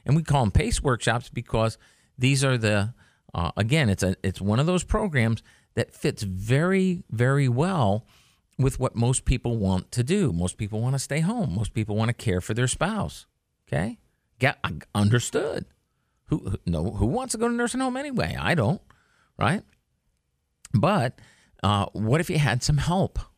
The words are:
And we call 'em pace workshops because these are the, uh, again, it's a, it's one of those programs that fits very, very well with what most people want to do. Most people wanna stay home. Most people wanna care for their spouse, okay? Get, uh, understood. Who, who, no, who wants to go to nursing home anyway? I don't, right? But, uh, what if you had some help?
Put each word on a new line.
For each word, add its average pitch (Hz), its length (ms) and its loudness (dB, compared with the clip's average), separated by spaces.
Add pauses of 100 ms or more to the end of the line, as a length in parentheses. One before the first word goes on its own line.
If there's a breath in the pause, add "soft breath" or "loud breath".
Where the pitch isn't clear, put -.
And 135 100 4
we 170 60 2
call 139 220 2
'em 107 80 2
pace - 320 0
workshops 120 460 0
because 113 500 -2 (380 soft breath)
these 131 280 2
are 131 140 2
the, 107 340 0 (400 soft breath)
uh, 85 240 -2
again, 117 320 2
it's 98 140 0
a, 95 180 0
it's - 180 -4
one 104 200 0
of 156 80 2
those 180 160 0
programs 139 580 0 (320 soft breath)
that - 200 -4
fits - 280 -4
very, 156 880 0
very 131 400 2
well 123 560 2 (540 soft breath)
with 135 200 2
what 127 160 -2
most 117 300 0
people 120 320 0
want 95 360 0
to 123 100 0
do. 165 280 0
Most 87 260 -4
people 107 220 -6
wanna 131 200 -2
stay 143 220 -4
home. 185 340 -2
Most 107 180 -4
people 107 220 -2
wanna 113 180 2
care 90 260 0
for 110 140 -6
their 123 140 0
spouse, 175 580 -4 (420)
okay? 220 300 -4 (400)
Get, - 260 0
uh, - 80 -4 (220)
understood. 110 720 0 (600)
Who, 156 100 -2
who, - 280 -6
no, 85 260 -2
who 101 140 0
wants 247 280 -2
to 220 40 -6
go 226 100 -2
to 240 60 0
nursing 240 280 -2
home 254 160 -2
anyway? 247 420 -4
I 101 160 0
don't, 143 260 0 (560 soft breath)
right? 147 260 0 (1080)
But, 151 460 2 (420 soft breath)
uh, 101 320 2
what 113 280 2
if - 80 -6
you 151 100 2
had 120 240 0
some 147 140 2
help? 165 420 0 (180)